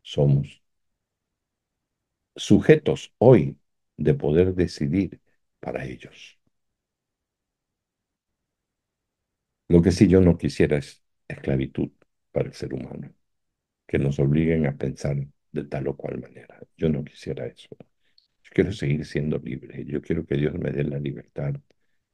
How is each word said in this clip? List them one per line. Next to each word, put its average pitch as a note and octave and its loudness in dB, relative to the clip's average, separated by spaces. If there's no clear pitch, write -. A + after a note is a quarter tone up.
Somos C#2+ 0
sujetos - 2
hoy A2 6
de D2+ 2
poder E2 2
decidir F2 -2
para B1+ -8
ellos. - -18
Lo F2 8
que F2+ 4
sí F2+ 6
yo F#2 6
no F2 6
quisiera D2 0
es - -12
esclavitud C2+ -4
para C2+ -4
el - -16
ser - -12
humano, - -12
que - -2
nos C#2 0
obliguen D#2 2
a C#2 -6
pensar C#2 -6
de D2 -8
tal C#2+ -8
o C2+ -6
cual - -10
manera. - -20
Yo E2 0
no D2 -2
quisiera C2+ -10
eso. - -18
Yo - -20
quiero E2+ 2
seguir D2 -2
siendo D2+ -4
libre. B1 -12
Yo C#2 -6
quiero E2 -4
que - -2
Dios D2 0
me D2 -4
dé C#2 -4
la C#2+ -4
libertad C#2+ -8